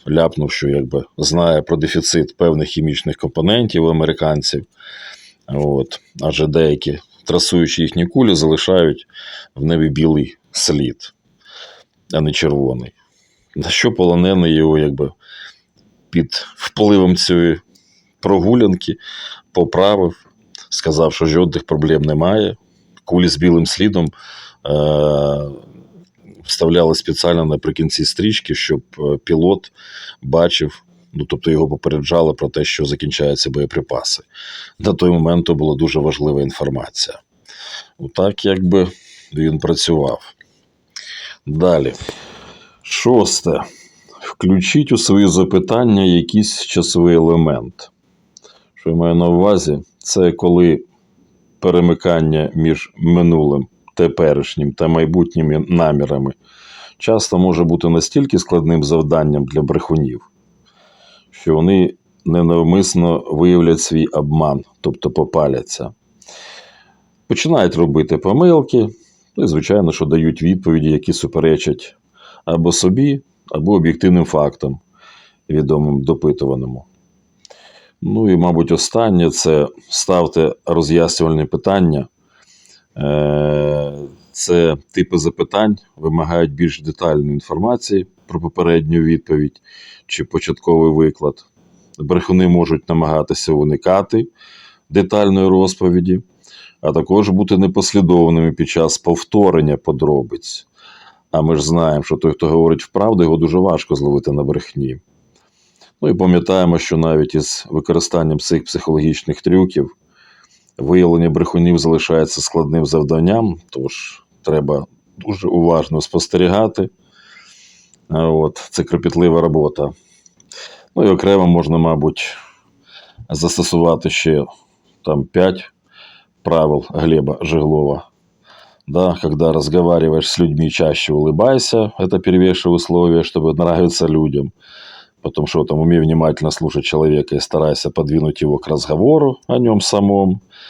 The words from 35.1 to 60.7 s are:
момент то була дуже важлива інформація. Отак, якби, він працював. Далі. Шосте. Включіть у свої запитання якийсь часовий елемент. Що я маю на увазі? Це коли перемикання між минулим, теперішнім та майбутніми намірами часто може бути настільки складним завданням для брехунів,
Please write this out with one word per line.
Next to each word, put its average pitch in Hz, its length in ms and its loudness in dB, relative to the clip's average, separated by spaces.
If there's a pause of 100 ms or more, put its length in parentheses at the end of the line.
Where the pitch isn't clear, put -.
момент 85 360 2
то 85 80 0
була 76 220 -2
дуже 80 240 0
важлива 73 420 -2
інформація. 67 760 -8 (800)
Отак, 95 460 -4
якби, 95 440 2 (460)
він 78 240 -2
працював. 78 760 -2 (1120)
Далі. 78 460 0 (880)
Шосте. - 800 0 (720)
Включіть 95 600 0
у 87 60 4
свої 101 280 4
запитання 95 800 2
якийсь 90 580 0
часовий 85 540 2
елемент. 80 760 0 (840)
Що - 160 -6
я 82 60 0
маю 85 180 2
на 87 140 2
увазі? 87 500 2 (200)
Це 90 340 0
коли 87 520 2 (760)
перемикання 85 920 2
між 80 420 -2
минулим, 82 720 2 (300)
теперішнім 73 760 0
та 80 160 -2
майбутніми 82 800 0
намірами 71 640 0 (640)
часто 110 400 0
може 87 260 2
бути 85 240 0
настільки 90 500 0
складним 82 460 0
завданням 73 600 0
для 71 180 -2
брехунів, 71 680 -4 (1000)